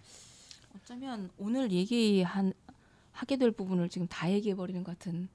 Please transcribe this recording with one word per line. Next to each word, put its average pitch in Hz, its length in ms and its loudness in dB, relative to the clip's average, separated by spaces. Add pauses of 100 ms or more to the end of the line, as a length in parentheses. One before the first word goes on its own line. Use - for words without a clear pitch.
(760)
어쩌면 240 640 -10
오늘 226 340 0
얘기한, 190 800 4 (600)
하게 269 240 -2
될 247 140 4
부분을 185 380 0
지금 175 200 -4
다 - 220 -2
얘기해버리는 190 540 -2
것 175 140 -10
같은 175 360 -6